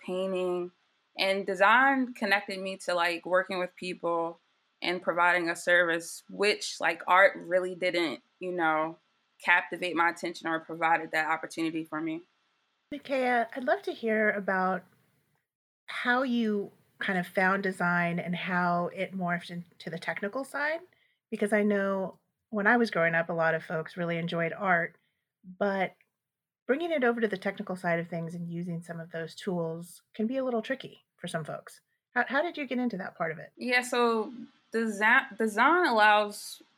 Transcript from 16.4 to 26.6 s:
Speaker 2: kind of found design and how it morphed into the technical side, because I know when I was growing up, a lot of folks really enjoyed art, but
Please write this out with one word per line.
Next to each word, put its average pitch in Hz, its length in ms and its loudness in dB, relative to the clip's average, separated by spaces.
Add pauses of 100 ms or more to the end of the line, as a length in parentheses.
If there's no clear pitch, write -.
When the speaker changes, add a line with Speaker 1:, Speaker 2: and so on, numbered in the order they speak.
Speaker 2:
kind 185 180 0
of 180 80 0
found 196 380 2
design 175 560 0
and 180 160 -4
how 175 600 0
it 190 220 -6
morphed 175 320 -4
into 175 400 -12
the 160 80 -8
technical 202 460 -6
side, 294 380 -4 (500)
because 214 200 -2
I 208 120 4
know 196 560 0 (300)
when 208 180 0
I 240 100 6
was 233 140 2
growing 165 240 2
up, 165 140 0
a 175 40 -4
lot 160 220 2
of 160 80 -4
folks 160 340 -6
really 170 200 -2
enjoyed 165 360 -2
art, 175 420 0 (600)
but 196 380 0 (720)